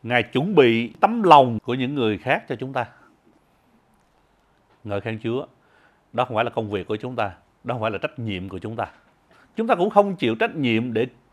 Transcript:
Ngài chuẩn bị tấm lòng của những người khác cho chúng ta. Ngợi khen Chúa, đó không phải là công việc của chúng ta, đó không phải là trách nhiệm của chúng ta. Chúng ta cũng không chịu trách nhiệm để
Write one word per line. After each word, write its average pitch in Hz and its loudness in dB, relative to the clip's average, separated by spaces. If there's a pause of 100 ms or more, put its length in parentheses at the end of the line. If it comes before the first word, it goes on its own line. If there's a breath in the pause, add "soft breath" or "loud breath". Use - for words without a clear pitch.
Ngài 120 0
chuẩn 160 -2
bị 117 4
tấm 226 2
lòng 131 8
của 120 -6
những 131 -4
người 107 0
khác 143 -2
cho 131 -4
chúng 131 -12
ta. 123 -4 (2000)
Ngợi 101 -6
khen 113 -8
Chúa, 131 -4 (680 soft breath)
đó 131 -2
không 117 -10
phải 113 2
là 117 -4
công 113 -6
việc 98 -6
của 107 -4
chúng 123 -10
ta, 104 -4 (320)
đó 123 -6
không 113 -8
phải 110 -2
là 98 -8
trách - -8
nhiệm 98 -6
của 92 -12
chúng 107 -12
ta. 110 -6 (680 soft breath)
Chúng 226 -4
ta 233 2
cũng 180 0
không 202 2
chịu 113 0
trách 226 -4
nhiệm 120 0
để 117 0 (260)